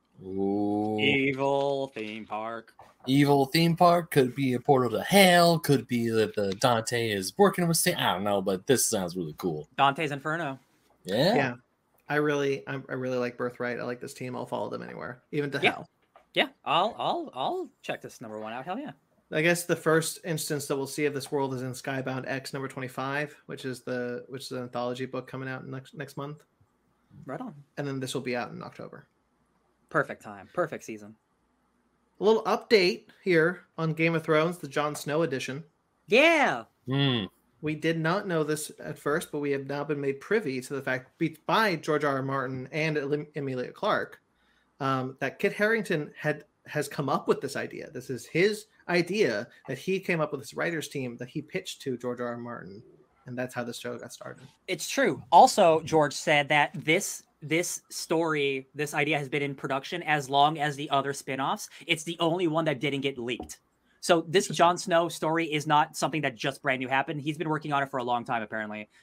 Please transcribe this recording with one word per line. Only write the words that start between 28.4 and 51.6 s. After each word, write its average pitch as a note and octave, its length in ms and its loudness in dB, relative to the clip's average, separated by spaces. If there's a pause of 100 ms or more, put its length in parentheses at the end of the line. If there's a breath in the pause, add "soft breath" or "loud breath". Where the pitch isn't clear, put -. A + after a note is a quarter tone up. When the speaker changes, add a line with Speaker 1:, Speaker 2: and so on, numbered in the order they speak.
Speaker 3:
in A#2 120 -12
October. - 440 -16 (800)
Speaker 2:
Perfect C3 340 -2
time. G2+ 300 -16
Perfect D3+ 300 -4
season. G#2+ 320 -14 (1040)
Speaker 3:
A F#3 40 -4
little A3 200 6
update G#3 640 4 (180)
here F3 380 4 (160)
on D#3+ 160 0
Game D#3+ 220 2
of D#3+ 80 0
Thrones, E3 340 2
the D3 100 -10
Jon D3 280 -2
Snow D3 280 -2
edition. C3+ 400 -4 (440)
Speaker 2:
Yeah. B3 560 4 (240)
Speaker 1:
Hmm. C3 380 2 (360)
Speaker 3:
We D#3 140 -2
did D#3+ 240 0
not F3+ 280 0
know E3 160 0
this D3+ 360 -4
at D#3 180 -10
first, D3+ 340 -2
but D3+ 80 -4
we C#3+ 120 -2
have C3+ 160 -2
now C#3+ 160 -4
been D3 160 -2
made C#3 220 -2
privy D#3 400 -2
to D3 120 -10
the C3+ 80 -4
fact C3 360 -6
be-, D#3+ 280 -2
by G3 300 2
George D3+ 280 0
R C#3 140 2
R C3+ 60 -2
Martin C3+ 480 -4
and D#3 260 0
Em-, D3 380 -2
Emilia C3 360 -6
Clarke, - 500 -2 (580)
um, C3+ 400 -2
that C3+ 200 -4
Kit G3 140 0
Harington G#3 640 0
had, D3+ 280 -2 (220)
has D3 200 -4
come C#3 220 -4
up - 180 0
with G#3+ 140 2
this C3+ 140 -6
idea. - 360 -8
This B2+ 180 -12
is B2 160 -8
his G#3 400 0 (220 soft breath)
idea E3+ 600 0 (200 soft breath)
that C3+ 100 -4
he F#3 220 -2
came F3+ 220 -2
up D3 100 -2
with C#3 100 -8
this A2 120 -16
writer's D3+ 340 -4
team B2 300 -8
that B2 120 -10
he D3+ 120 -8
pitched - 400 -10